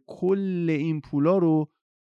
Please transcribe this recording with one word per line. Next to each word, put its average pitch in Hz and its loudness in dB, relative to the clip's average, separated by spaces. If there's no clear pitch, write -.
کل 185 -2
این 156 -2
پولا 151 0
رو 156 2